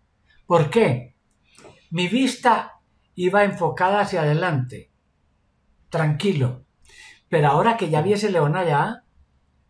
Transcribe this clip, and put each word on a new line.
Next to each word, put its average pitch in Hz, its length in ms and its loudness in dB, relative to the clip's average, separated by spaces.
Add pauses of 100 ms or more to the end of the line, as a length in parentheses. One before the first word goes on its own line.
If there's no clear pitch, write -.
(480)
¿Por 160 240 2
qué? 170 440 0 (760)
Mi 175 160 -2
vista 240 720 0 (340)
iba 185 300 0
enfocada 185 580 0
hacia 196 200 -2
adelante, 147 680 -2 (1000)
tranquilo. 151 760 -2 (640)
Pero 147 200 2
ahora 202 280 2
que 170 140 -4
ya 156 100 2
vi 196 120 0
ese 208 180 -2
león 156 240 0
allá, 175 480 -2 (680)